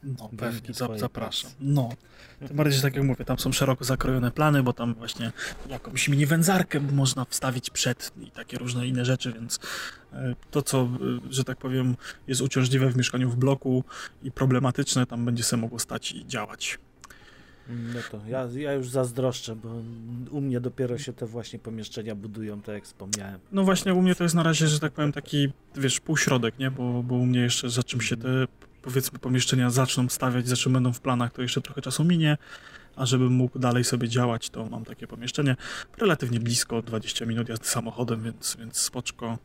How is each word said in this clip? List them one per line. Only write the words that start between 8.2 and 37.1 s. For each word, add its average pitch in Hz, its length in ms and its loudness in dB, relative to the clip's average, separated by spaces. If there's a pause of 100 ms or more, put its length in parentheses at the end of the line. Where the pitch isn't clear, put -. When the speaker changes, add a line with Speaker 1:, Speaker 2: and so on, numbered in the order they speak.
Speaker 1:
i - 100 -16
takie - 260 -12
różne 123 300 -4
inne 123 180 0
rzeczy, 127 280 0
więc, 113 260 -6 (540)
e, 131 220 -4 (160)
to, 147 100 2
co, 131 200 2
e, 123 60 2 (460)
że 131 100 2
tak 127 140 -4
powiem, 127 380 0 (320)
jest 131 140 0
uciążliwe 131 480 4
w 123 80 0
mieszkaniu 127 320 2
w 120 60 -2
bloku 127 480 2 (400)
i 135 80 -8
problematyczne, 131 760 2
tam 120 200 -4
będzie 117 180 0
se 120 140 2
mogło 113 220 -4
stać - 320 -6
i - 160 -14
działać. - 520 -8 (880)
Speaker 2:
No 120 300 -6 (120)
to 107 160 -12
ja, 127 260 -4
ja 143 200 -4
już 131 160 -2
zazdroszczę, 123 680 0
bo 113 140 -12 (640)
u 147 100 -4
mnie 131 180 0
dopiero 123 380 -2
się 135 160 -8
te - 120 -8
właśnie 113 340 -10
pomieszczenia 110 560 -8
budują, 104 460 -10
tak 104 140 -10
jak 101 80 -10
wspomniałem. 98 560 -10 (120)
Speaker 1:
No 196 120 2
właśnie, 185 300 4
u 180 80 4
mnie 185 140 6
to - 80 -2
jest 165 120 2
na 170 80 4
razie, 160 240 4
że 151 120 4
tak 151 140 -2
powiem, 147 180 0
taki, 143 380 0 (260)
wiesz, 135 240 0
półśrodek, 127 600 2
nie? 135 120 0
Bo, 123 320 -2
bo 123 120 0
u 123 100 4
mnie 123 140 4
jeszcze 120 300 2
za 120 140 0
czym - 180 -2
się 120 160 -2
te, 117 100 -6 (540)
powiedzmy, 131 380 -2
pomieszczenia 127 500 2
zaczną 127 400 4
stawiać, 123 380 0
za 123 80 2
czym 131 180 2
będą 123 200 4
w - 80 -8
planach, 123 320 0
to - 80 -8
jeszcze 123 200 0
trochę - 200 -10
czasu 131 220 -2
minie, 160 340 4 (580)
a 131 100 -2
żebym 127 280 4
mógł 127 260 2
dalej 123 240 4
sobie 120 260 0
działać, 120 400 0
to 113 200 -8
mam 113 160 -8
takie 113 220 -14
pomieszczenie 127 480 0 (420)
relatywnie 139 420 2
blisko, 117 420 0
dwadzieścia 113 440 -6